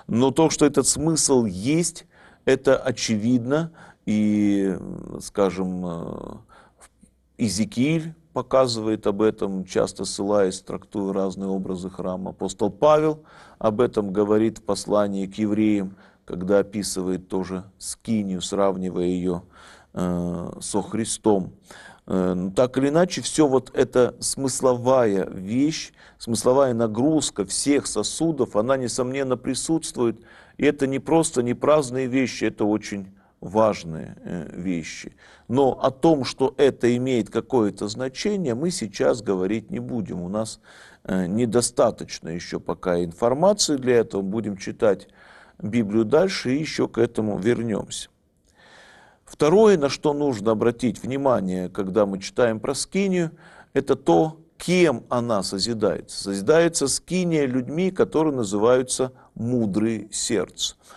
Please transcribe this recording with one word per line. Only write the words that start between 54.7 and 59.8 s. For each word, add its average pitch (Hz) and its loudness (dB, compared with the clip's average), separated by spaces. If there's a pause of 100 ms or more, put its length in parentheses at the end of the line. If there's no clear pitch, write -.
она 120 0
созидается. 101 -2
Созидается 143 2
скиния 165 0
людьми, 131 -2
которые 151 2
называются 127 2 (220)
мудрые 110 -2